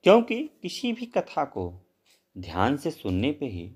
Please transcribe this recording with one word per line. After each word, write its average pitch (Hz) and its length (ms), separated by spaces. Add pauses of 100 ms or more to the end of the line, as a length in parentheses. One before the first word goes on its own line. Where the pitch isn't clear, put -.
क्योंकि 233 440 (140)
किसी 226 320
भी 240 120
कथा 175 400
को 92 400 (520)
ध्यान 92 400
से 160 140
सुनने 104 400
पे 147 140
ही 92 300